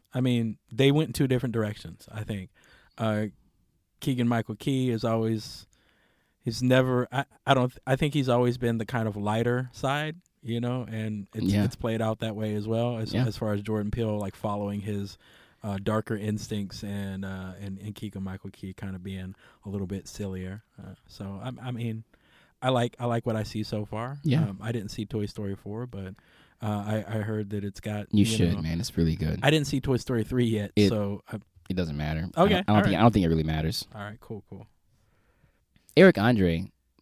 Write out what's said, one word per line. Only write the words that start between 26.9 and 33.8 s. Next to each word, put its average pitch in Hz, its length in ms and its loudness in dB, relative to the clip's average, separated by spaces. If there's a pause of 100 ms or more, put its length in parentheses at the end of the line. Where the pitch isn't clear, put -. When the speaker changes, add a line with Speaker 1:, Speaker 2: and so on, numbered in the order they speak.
Speaker 1:
I 110 120 -4
heard 107 320 -4
that 101 140 -4
it's 101 160 -12
got, 104 300 -6
Speaker 2:
You 104 100 6
Speaker 1:
you 98 40 8
Speaker 2:
should, 107 300 4
Speaker 1:
know, 78 80 -2
Speaker 2:
man. 82 180 -2
It's - 160 -8
really 80 200 4
good. - 260 -2
Speaker 1:
I 143 80 4
didn't 151 160 2
see 139 140 -2
Toy 131 180 0
Story 117 260 -2
three 123 220 2
yet, 107 300 -2
Speaker 2:
It, 104 120 8
Speaker 1:
so 101 420 0
I 110 80 -8 (300)
Speaker 2:
it 95 80 -4
doesn't 90 200 -2
matter. 78 400 -2
Speaker 1:
Okay, 165 40 2
Speaker 2:
I 196 80 6
don't, 214 40 4
I 180 100 2
don't - 60 -2
Speaker 1:
all - 140 6
Speaker 2:
think, 208 40 2
Speaker 1:
right. 92 120 2
Speaker 2:
I 104 40 4
don't 117 100 8
think 98 120 4
it 82 40 4
really 80 160 4
matters. 78 500 -2